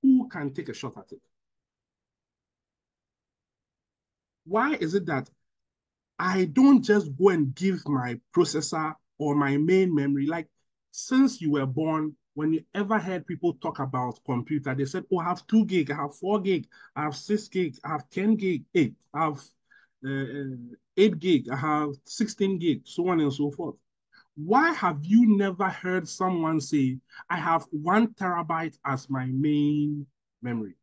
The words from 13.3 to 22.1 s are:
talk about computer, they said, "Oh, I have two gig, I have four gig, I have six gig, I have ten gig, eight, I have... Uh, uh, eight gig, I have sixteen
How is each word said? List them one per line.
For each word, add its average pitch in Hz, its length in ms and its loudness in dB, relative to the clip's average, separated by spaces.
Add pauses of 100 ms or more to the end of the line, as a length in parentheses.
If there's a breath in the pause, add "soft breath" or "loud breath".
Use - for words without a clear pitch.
talk - 260 -8
about 127 460 -6
computer, 131 500 -4
they 139 100 -2
said, 135 260 -8
"Oh, 185 80 0
I 165 40 -4
have 180 240 -4
two 220 180 4
gig, 170 240 0
I 143 60 -4
have 143 200 -8
four 202 240 0
gig, 185 280 -2 (280 soft breath)
I 151 80 -6
have 151 120 -6
six 208 320 -4
gig, 175 360 -4
I - 60 -10
have 151 200 -6
ten 208 260 0
gig, 185 280 -2 (120)
eight, 143 180 4 (180)
I 151 120 -2
have... 151 180 -4 (640 soft breath)
Uh, 135 60 -6
uh, 135 440 -6 (400)
eight 190 220 4
gig, 156 320 0
I 131 60 -4
have 151 380 -2 (120)
sixteen 196 540 -4